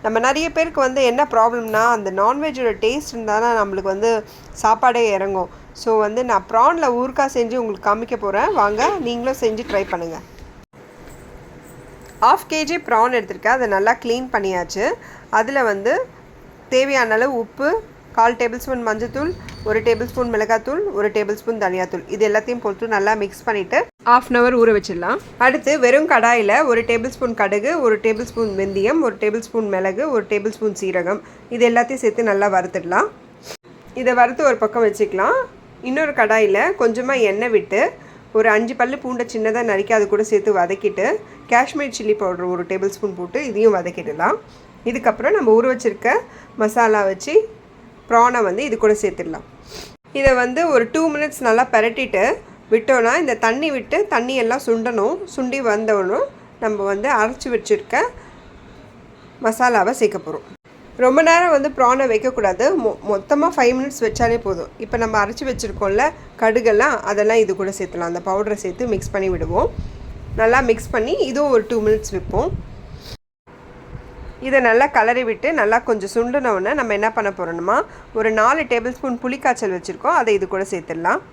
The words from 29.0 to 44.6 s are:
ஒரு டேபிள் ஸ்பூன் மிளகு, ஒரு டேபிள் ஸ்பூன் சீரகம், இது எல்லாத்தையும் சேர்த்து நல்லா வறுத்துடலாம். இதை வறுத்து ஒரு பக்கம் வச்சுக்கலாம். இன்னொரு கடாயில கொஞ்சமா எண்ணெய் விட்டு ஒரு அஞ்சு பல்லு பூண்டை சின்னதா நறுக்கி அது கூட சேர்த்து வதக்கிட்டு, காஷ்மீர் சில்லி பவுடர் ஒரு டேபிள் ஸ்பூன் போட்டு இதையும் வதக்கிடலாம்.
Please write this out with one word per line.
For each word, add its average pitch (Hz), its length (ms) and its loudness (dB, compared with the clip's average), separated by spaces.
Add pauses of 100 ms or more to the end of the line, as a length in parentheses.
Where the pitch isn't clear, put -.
ஒரு 214 160 -2
டேபிள் 214 240 -2
ஸ்பூன் 226 260 -2
மிளகு, 190 300 -2 (120)
ஒரு 202 160 0
டேபிள் 208 260 -2
ஸ்பூன் 208 240 -2
சீரகம், 185 380 -2 (360)
இது 240 140 4
எல்லாத்தையும் 240 340 0
சேர்த்து 220 260 0
நல்லா 202 260 2
வறுத்துடலாம். 180 540 -2 (920)
இதை 254 180 2
வறுத்து 247 320 4
ஒரு 226 120 0
பக்கம் 220 240 2
வச்சுக்கலாம். 208 520 0 (500)
இன்னொரு 294 320 -2
கடாயில 214 380 4 (220)
கொஞ்சமா 247 340 0 (160)
எண்ணெய் 226 260 -2
விட்டு 190 240 0 (560)
ஒரு 220 180 4
அஞ்சு 233 240 0
பல்லு 254 240 -2
பூண்டை 247 300 -4
சின்னதா 220 280 -2 (100)
நறுக்கி 202 260 0
அது 208 160 2
கூட 208 180 0
சேர்த்து 208 300 2
வதக்கிட்டு, 190 460 -2 (440)
காஷ்மீர் 269 460 0
சில்லி 214 240 0
பவுடர் 180 320 -2
ஒரு 175 180 -4
டேபிள் 190 240 -2
ஸ்பூன் 190 240 -6
போட்டு 180 300 -6
இதையும் 214 300 4
வதக்கிடலாம். 175 600 -2 (520)